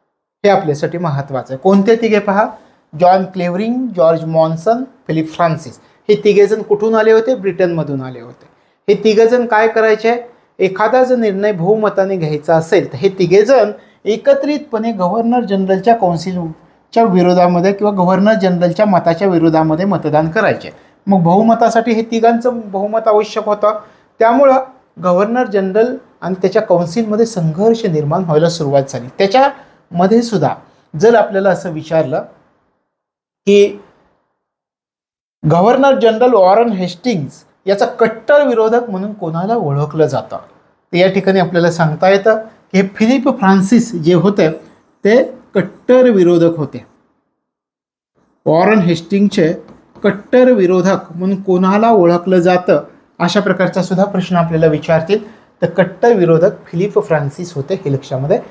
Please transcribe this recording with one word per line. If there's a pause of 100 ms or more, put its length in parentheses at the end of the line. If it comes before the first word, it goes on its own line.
(440)
हे
आपल्यासाठी
महत्त्वाचं
आहे.
कोणते
तिघे?
पहा, (520)
जॉन
क्लेव्हरिंग,
जॉर्ज
मॉन्सन, (240)
फिलिप
फ्रान्सिस, (300)
हे
तिघेजण
कुठून
आले
होते?
ब्रिटनमधून
आले
होते. (420)
हे
तिघेजण
काय
करायचे? (440)
एखादा
जर
निर्णय
बहुमताने
घ्यायचा
असेल,
तर
हे
तिघेजण (340)
एकत्रितपणे
governor
जनरलच्या
कौन्सिलच्या
विरोधामध्ये
किंवा
governor
जनरलच्या
मताच्या
विरोधामध्ये
मतदान
करायचे. (380)
मग
बहुमतासाठी
हे
तिघांचं
बहुमत
आवश्यक
होतं. (400)
त्यामुळं (400)
governor
general (260)
आणि
त्याच्या
कौन्सिलमध्ये
संघर्ष
निर्माण
व्हायला
सुरुवात
झाली. (100)
त्याच्यामध्ये
सुद्धा (400)
जर
आपल्याला
असं
विचारलं (1200)
की (1600)
governor
general
Warren
Hastings (220)
याचा (140)
कट्टर
विरोधक
म्हणून
कोणाला
ओळखलं
जातं,
तर
या
ठिकाणी
आपल्याला
सांगता
येतं (340)
की
हे
फिलिप
फ्रान्सिस
जे
होते (560)
ते (340)
कट्टर
विरोधक
होते. (1600)
Warren
हेस्टिंग्जचे (500)
कट्टर
विरोधक
म्हणून
कोणाला
ओळखलं
जातं, (360)
अशा
प्रकारचा
सुद्धा
प्रश्न
आपल्याला
विचारतील, (380)
तर
कट्टर
विरोधक
फिलिप
फ्रान्सिस
होते,
हे
लक्षामध्ये (120)